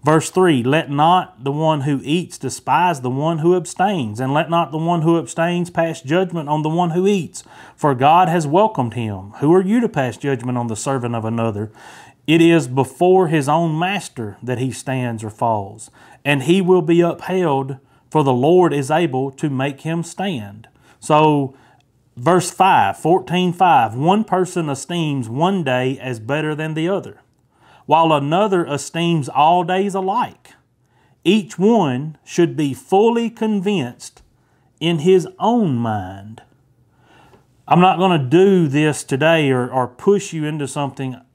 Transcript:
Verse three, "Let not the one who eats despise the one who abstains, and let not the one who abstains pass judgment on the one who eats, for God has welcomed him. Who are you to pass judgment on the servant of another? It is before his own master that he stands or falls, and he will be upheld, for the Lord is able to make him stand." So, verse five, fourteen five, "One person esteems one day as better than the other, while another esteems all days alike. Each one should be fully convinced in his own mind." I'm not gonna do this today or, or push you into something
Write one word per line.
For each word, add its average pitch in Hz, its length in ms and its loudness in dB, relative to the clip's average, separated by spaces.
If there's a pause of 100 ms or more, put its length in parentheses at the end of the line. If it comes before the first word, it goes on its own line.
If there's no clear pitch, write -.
Verse 156 260 2
three, 175 320 2
"Let 139 300 0
not 151 540 0
the 139 80 -4
one 156 280 -2
who 139 220 -2
eats 160 340 -4
despise 147 640 -2
the 123 100 -6
one 151 300 -2
who 170 160 4
abstains, 170 640 -4
and 131 140 -2
let 156 160 -2
not 165 220 -2
the 156 60 -6
one 165 260 -2
who 170 140 4
abstains 170 520 -4
pass 165 320 -4
judgment 170 480 -2
on 151 140 -2
the 151 60 -2
one 170 200 -2
who 180 180 0
eats, 202 380 -4 (320)
for 143 180 0
God 156 320 4
has 165 180 0
welcomed 147 480 0
him. 104 460 -8
Who 151 140 4
are 185 100 4
you 208 160 2
to 233 100 0
pass 127 280 -4
judgment 127 400 -4
on 120 100 -4
the 113 80 -6
servant 120 400 -4
of 113 80 -4
another? 110 480 -4 (540)
It 165 160 4
is 165 260 4
before 175 640 2
his 151 180 0
own 156 320 0
master 165 640 -8
that 120 160 -4
he 131 120 -4
stands 123 520 -6
or 107 60 -8
falls, 104 600 -4 (340)
and 143 200 0
he 175 180 2
will 180 200 2
be 170 200 2
upheld, 156 760 -2 (320)
for 156 140 2
the 135 100 2
Lord 160 400 4
is 143 180 -4
able 139 400 0
to 151 180 -4
make 135 320 -4
him 165 220 -4
stand." 113 640 -10 (320)
So, 151 540 2 (640)
verse 170 360 2
five, 135 460 2
fourteen 180 540 0
five, 147 440 2
"One 180 280 0
person 180 460 -2
esteems 143 580 -4
one 170 360 -2
day 131 360 0
as 120 200 -10
better 151 340 -4
than 156 200 -6
the 160 160 -2
other, 185 320 -6 (640)
while 160 260 4
another 170 540 2
esteems 160 640 -4
all 165 340 2
days 185 320 -2
alike. 196 600 -6 (680)
Each 196 340 0
one 160 680 0
should 156 320 0
be 143 160 -2
fully 226 560 0
convinced 202 920 -4 (600)
in 165 180 0
his 180 260 4 (140)
own 196 380 0
mind." 107 640 -6 (1300)
I'm 151 100 4
not 180 200 4
gonna 185 180 2
do 170 500 4
this 143 380 0
today 151 440 2
or, 127 160 0
or 123 220 -2
push - 460 -2
you 156 100 -6
into 147 240 -6
something 135 480 -6 (200)